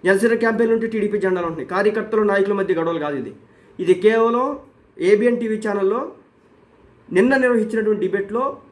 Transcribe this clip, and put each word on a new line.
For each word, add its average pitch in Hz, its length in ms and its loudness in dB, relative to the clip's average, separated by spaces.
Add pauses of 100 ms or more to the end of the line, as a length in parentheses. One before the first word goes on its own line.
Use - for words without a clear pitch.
జనసేన 208 340 2
క్యాంపెయిన్లు 226 360 0
ఉంటే 226 120 -2
టీడీపీ 208 300 -2
జెండాలు 185 280 0
ఉంటున్నాయి. 160 240 -8
కార్యకర్తలు 214 520 0
నాయకుల 202 320 2
మధ్య 185 220 0
గొడవలు 165 240 -2
కాదు 147 160 -4
ఇది. 110 180 -8 (460)
ఇది 170 140 2
కేవలం 233 640 2 (420)
ఏబిఎన్ 226 400 2
టీవీ 220 280 -4
ఛానల్లో 208 440 -2 (1000)
నిన్న 247 240 4
నిర్వహించినటువంటి 214 720 0
డిబేట్లో 202 500 -4 (140)